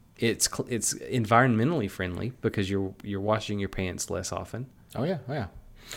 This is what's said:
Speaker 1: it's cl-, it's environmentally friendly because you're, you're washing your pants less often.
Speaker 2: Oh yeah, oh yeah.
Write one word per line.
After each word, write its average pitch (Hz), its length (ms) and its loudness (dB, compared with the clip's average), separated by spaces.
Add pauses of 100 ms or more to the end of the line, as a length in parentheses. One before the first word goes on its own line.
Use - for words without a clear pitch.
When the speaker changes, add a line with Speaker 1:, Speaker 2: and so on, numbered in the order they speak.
(160)
Speaker 1:
it's - 340 2
cl-, - 200 -4
it's 117 240 0
environmentally 117 960 4
friendly 95 500 -4
because 101 300 0
you're, 98 320 0
you're 98 180 -4
washing 104 380 0
your 98 100 -2
pants 92 400 -4
less 92 240 -4
often. 104 340 -6 (300)
Speaker 2:
Oh 120 80 -2
yeah, 175 140 -2 (100)
oh 131 60 -6
yeah. 120 120 -2 (500)